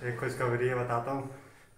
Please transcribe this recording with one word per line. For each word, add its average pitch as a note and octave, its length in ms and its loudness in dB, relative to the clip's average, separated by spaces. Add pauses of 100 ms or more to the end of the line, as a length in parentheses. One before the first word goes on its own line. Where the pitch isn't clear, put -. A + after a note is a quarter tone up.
एक A#2+ 120 -2
खुशखबरी B2 480 2
है, B2+ 60 2
बताता A#2+ 360 0
हूँ। C#3 200 -2 (480)